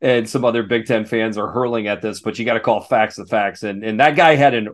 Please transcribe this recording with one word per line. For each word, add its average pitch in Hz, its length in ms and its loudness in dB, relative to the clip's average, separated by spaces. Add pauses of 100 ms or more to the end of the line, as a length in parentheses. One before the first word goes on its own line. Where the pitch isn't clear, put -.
and 120 280 0
some 127 160 -2
other 117 180 2
Big 113 240 -2
Ten 110 180 0
fans 110 320 -2
are 104 160 -6
hurling 117 340 -2
at 104 140 -4
this, 104 200 -6
but 107 180 -6
you 117 60 -6
gotta 113 140 0
call 107 220 0
facts 110 360 0
the 104 100 -14
facts. 101 360 -2
And, 101 220 -8
and 110 160 -4
that 147 160 4
guy 165 180 6
had 139 200 4
an 107 180 -4